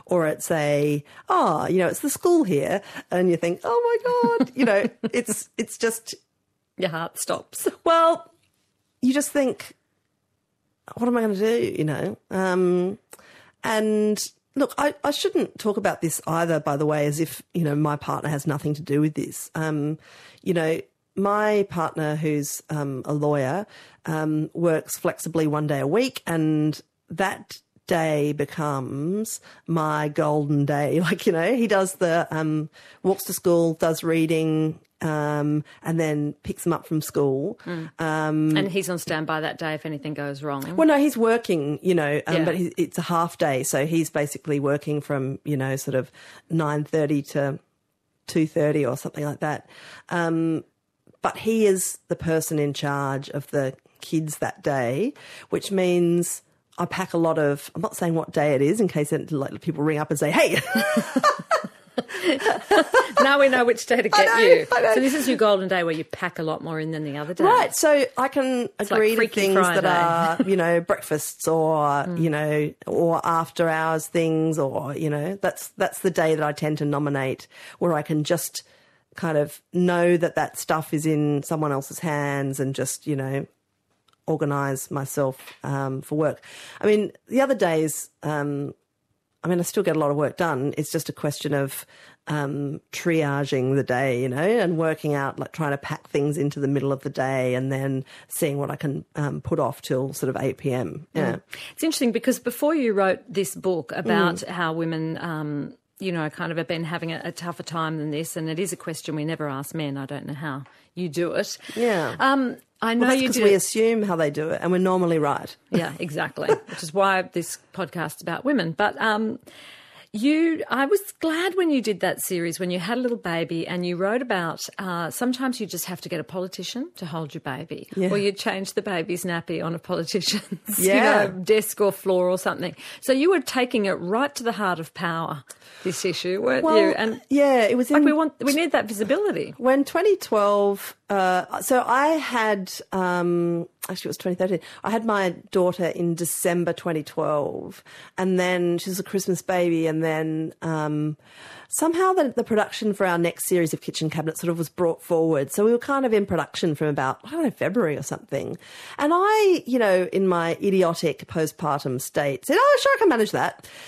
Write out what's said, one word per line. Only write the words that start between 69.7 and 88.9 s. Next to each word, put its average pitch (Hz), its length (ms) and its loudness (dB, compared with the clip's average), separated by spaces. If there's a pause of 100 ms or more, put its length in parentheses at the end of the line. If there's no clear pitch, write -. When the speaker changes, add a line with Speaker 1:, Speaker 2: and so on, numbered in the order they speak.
Speaker 2:
Friday. 180 60 4 (560)
Speaker 1:
are, 185 60 -2
you 196 60 2
know, 170 260 4
breakfasts - 640 -4
or, 160 320 2
Speaker 2:
Mm. 147 420 0
Speaker 1:
you 165 80 2
know, 151 440 0 (120)
or 165 400 2
after 165 420 0
hours 160 400 0
things 160 520 0
or, 135 360 -2
you 160 140 -2
know, 151 320 -4
that's, - 360 -2
that's - 220 -2
the 185 120 0
day 160 240 2
that 156 80 0
I 147 80 0
tend 151 260 -2
to 151 80 -4
nominate 143 640 -2 (320)
where 170 140 2
I 147 100 0
can 156 200 0
just - 380 -2 (540)
kind 160 220 -2
of 147 240 -2 (120)
know 175 440 4
that 165 180 0
that - 240 -2
stuff 160 340 -2
is 151 140 0
in 147 360 2
someone 156 280 -2
else's 139 280 -6
hands 143 600 -2
and 135 160 -4
just, - 320 -6
you 151 80 -2
know, 135 320 -4 (800)
organise 143 640 -2
myself, 139 640 -4 (100)
um, 139 380 -4
for - 160 -6
work. 147 240 0 (400)
I - 60 0
mean, 208 240 2 (160)
the 254 140 2
other 269 140 2
days, 160 540 0 (140)
um, 143 500 -4 (720)